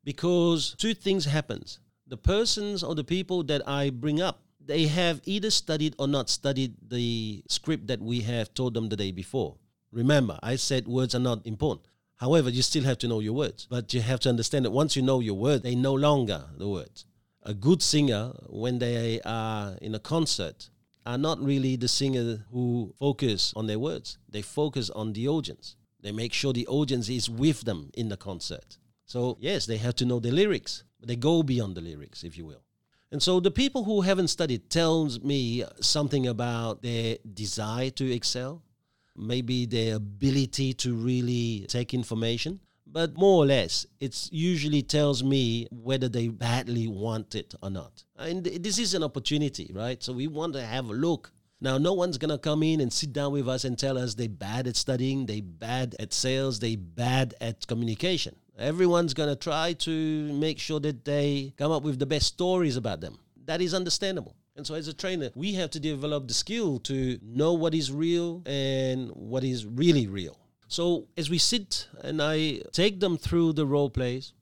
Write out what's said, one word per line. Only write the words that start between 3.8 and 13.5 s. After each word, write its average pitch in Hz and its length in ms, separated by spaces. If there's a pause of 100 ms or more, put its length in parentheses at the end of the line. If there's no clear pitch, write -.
bring 147 320
up, - 200 (220)
they 156 240
have 165 380
either 202 240
studied 156 480
or 139 100
not 139 220
studied 131 460 (120)
the 113 600
script 151 400
that 117 140
we 117 200
have 113 320
told 127 200
them 113 160
the 104 80
day 98 140
before. 92 440 (360)
Remember, 120 520
I 123 140
said 127 300
words 127 280
are 123 40
not 120 280
important. 110 400 (300)
However, 131 320
you 123 120
still 135 240
have 127 140
to 120 100
know 113 100
your 107 140
words. - 360